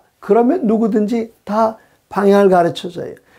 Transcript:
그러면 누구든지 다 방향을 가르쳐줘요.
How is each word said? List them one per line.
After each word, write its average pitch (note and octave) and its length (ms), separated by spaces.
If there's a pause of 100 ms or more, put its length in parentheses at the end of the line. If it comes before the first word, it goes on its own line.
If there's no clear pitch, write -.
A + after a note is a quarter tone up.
(200)
그러면 A#3+ 480
누구든지 A3 680 (100)
다 A3 340 (320)
방향을 G3+ 400
가르쳐줘요. E3+ 640 (240)